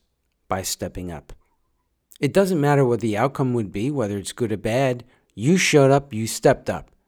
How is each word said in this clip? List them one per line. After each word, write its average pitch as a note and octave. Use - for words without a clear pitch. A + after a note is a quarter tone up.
by F#2
stepping F2+
up. -
It C#3+
doesn't F#3+
matter C#3+
what A#2+
the G#2
outcome B2+
would G#2+
be, A2
whether G#2
it's F#2
good A2+
or G#2+
bad. B2
You C#3+
showed D3
up, C#3
you A2
stepped -
up, F2+